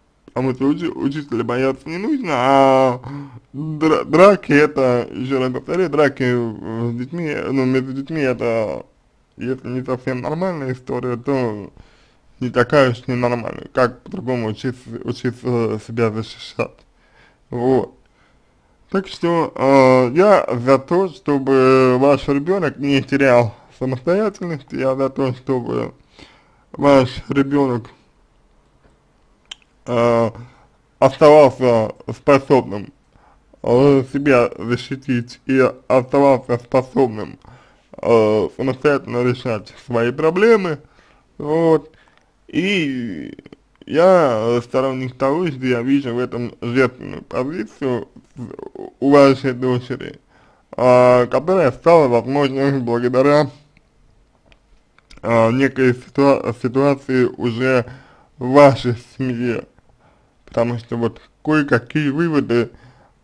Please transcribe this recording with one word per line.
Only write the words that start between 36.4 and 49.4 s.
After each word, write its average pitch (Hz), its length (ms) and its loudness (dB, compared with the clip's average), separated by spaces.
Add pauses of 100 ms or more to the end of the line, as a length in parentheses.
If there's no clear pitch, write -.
способным, 120 800 -4 (580)
э, 107 520 2 (100)
самостоятельно 131 640 -2
решать 120 500 -4 (140)
свои 120 260 -2
проблемы, 180 680 2 (580)
вот. 156 540 0 (560)
И 135 880 -4 (500)
я 131 760 2
сторонник 131 540 -4
того, 156 320 -2
что 131 180 -6
я 120 160 0
вижу 135 320 -2
в 120 60 -4
этом 120 400 -6
жертвенную 120 640 -2
позицию 139 840 -6 (920)
у 139 100 2
вашей 139 420 6